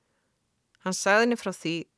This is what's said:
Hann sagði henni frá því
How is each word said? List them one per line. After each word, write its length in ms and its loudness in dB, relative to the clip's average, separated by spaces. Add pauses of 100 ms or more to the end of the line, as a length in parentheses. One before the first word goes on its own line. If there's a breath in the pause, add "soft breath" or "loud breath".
(840)
Hann 140 -4
sagði 300 4
henni 120 -2
frá 140 -6
því 220 -6 (220)